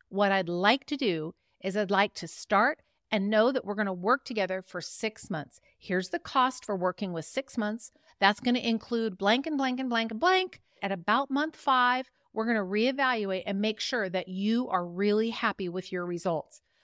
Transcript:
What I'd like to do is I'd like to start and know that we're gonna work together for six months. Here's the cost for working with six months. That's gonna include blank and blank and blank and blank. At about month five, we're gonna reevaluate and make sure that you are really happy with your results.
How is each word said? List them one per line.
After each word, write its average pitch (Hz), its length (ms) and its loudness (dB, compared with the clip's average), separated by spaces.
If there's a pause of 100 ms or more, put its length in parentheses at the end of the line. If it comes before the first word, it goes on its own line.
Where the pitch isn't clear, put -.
What 196 220 2
I'd 185 180 0
like 196 360 2
to 294 120 -4
do 170 380 -2 (260)
is 190 160 -4
I'd 202 140 0
like 202 240 2
to 165 120 -10
start 220 540 0 (300)
and 202 180 0
know 220 220 4
that - 140 -2
we're 196 100 -6
gonna 202 180 -2
work 202 320 0
together 190 360 -2
for 180 200 -10
six - 480 -6
months. 151 300 -8 (180)
Here's 185 320 -4
the 349 100 -4
cost - 460 0
for 202 100 -4
working 185 380 -2
with 165 120 -6
six - 320 -6
months. 214 340 -4 (280)
That's 202 200 4
gonna 247 200 0
include 226 580 -2
blank 226 280 2
and 302 120 -2
blank 254 220 -2
and 262 100 -4
blank 226 220 0
and 220 80 -8
blank. 370 420 2 (200)
At 190 100 -2
about 214 400 0
month 302 240 0
five, 254 540 2 (240)
we're 220 120 -2
gonna 226 200 2
reevaluate 220 800 0
and 202 160 -2
make 214 180 0
sure 214 300 -2
that 180 180 -2
you 214 420 0
are 175 160 0
really 208 440 2
happy 208 400 -4
with 180 220 -6
your 180 140 -2
results. 175 560 -4 (220)